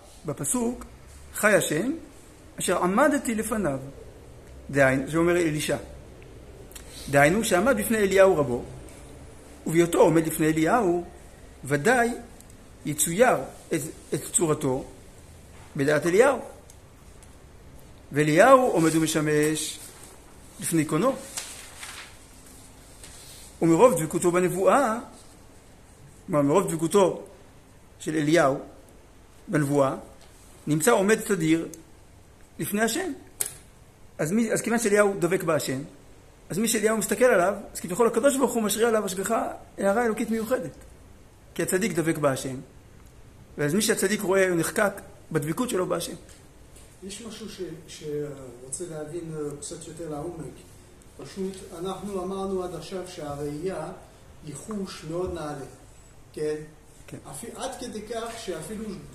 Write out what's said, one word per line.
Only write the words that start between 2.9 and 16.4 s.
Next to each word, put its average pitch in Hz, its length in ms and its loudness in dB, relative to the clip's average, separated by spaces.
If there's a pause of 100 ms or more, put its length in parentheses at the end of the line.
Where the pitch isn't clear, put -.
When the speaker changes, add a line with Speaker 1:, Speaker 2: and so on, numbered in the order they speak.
Speaker 1:
לפניו." 208 440 -2 (920)
דהיינו, 135 400 4
זה 156 60 0
אומר 175 200 4
אלישע. 151 400 0 (1300)
דהיינו, 151 340 6
שעמד 208 360 2
בפני 220 180 0
אליהו 190 400 6
רבו, 131 260 0 (1040)
ובהיותו 170 320 4
עומד 160 280 6
לפני 156 200 0
אליהו, 175 560 2 (600)
ודאי 208 440 2 (760)
יצויר 170 500 2 (380)
את, 160 60 0 (340)
את 151 80 -2 (120)
צורתו 143 500 0 (920)
בדעת 147 300 2
אליהו. 226 340 4 (1700)